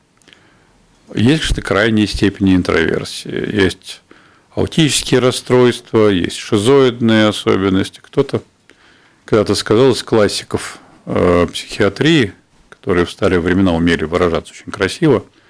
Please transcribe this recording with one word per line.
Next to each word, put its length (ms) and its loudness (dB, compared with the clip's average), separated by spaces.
Есть, 280 2
конечно, 200 -4
крайние 440 0
степени 480 0
интроверсии. 1000 -4
Есть 480 -4
аутические 640 0
расстройства, 880 2
есть 280 -2
шизоидные 920 2
особенности. 760 -2
Кто-то 400 -2
когда-то 320 0
сказал 360 2
из 100 -4
классиков, 760 -2
э, 480 2
психиатрии, 800 0
которые 380 -2
в 40 -12
старые 300 0
времена 320 2
умели 320 0
выражаться 480 -2
очень 180 -20
красиво, 540 0